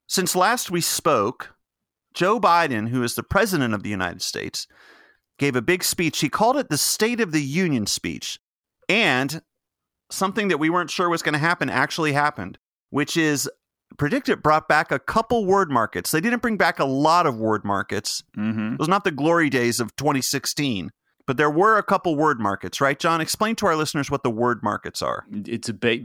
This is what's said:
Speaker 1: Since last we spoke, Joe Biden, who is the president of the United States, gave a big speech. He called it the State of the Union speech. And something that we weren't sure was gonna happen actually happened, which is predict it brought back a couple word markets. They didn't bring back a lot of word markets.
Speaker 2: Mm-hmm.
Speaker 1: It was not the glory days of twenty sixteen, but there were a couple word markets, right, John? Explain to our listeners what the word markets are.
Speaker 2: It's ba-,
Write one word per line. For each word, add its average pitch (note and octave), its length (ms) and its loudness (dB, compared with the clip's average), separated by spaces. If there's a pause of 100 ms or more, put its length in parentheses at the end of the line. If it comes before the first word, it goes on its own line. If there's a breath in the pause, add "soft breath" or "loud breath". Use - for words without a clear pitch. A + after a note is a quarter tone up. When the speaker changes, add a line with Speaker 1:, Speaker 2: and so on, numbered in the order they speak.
Speaker 1:
Since F3+ 280 -2
last G#3 340 2
we F3 120 -2
spoke, - 760 0 (580)
Joe G3 280 2
Biden, D#3 480 2
who B2 140 0
is A2 120 -4
the A2+ 80 -6
president F3+ 500 0
of G2+ 100 -4
the G#2 60 -8
United F2+ 340 -4
States, - 440 -8 (680 soft breath)
gave C3+ 180 0
a B2 60 0
big F3 220 0
speech. - 380 -2
He D3+ 80 0
called A#3 280 2
it C4 120 -2
the D3 80 0
State A3+ 420 0
of F3+ 140 -2
the D#3 100 2
Union C#3 420 0
speech. - 540 -6 (480)
And D#3 540 0 (680)
something G3 380 -2
that D#3+ 120 2
we D#3+ 120 2
weren't F3 180 0
sure F3 200 0
was E3 120 0
gonna D3+ 160 0
happen D#3+ 320 0
actually D3 440 0
happened, C#3+ 440 -2 (320)
which C#3+ 260 -2
is D3+ 320 2 (500)
predict G3+ 320 -2
it - 120 0
brought D#3 280 2
back D#3 220 4
a C#3 80 0
couple A3+ 460 0
word F#3+ 240 4
markets. A2 420 0
They D#3+ 100 2
didn't A#3+ 200 0
bring A3+ 140 0
back F3 240 2
a D3+ 60 2
lot D#3 420 4
of A#2+ 100 -2
word A2 280 0
markets. G2 580 -2 (140)
Speaker 2:
Mm-hmm. G#2+ 360 -2
Speaker 1:
It C3+ 60 -8
was D3+ 80 0
not G3 160 0
the F#3 80 0
glory D#3 380 2
days A#2+ 320 0
of G#2+ 160 -6
twenty C#3 240 0
sixteen, B2 680 -4 (360)
but C3 80 -2
there D3 160 2
were G#3 260 4
a G3 60 0
couple F3 320 0
word D3 240 2
markets, G2 400 -2
right, C#3 180 2
John? E3 220 0
Explain A3 380 -2
to G#3 80 -2
our E3 100 4
listeners D3+ 340 -2
what C#3 140 -2
the B2 80 0
word A#2 320 0
markets G2+ 380 -4
are. - 300 -4
Speaker 2:
It's G#2 380 -8
ba-, A#2 360 -2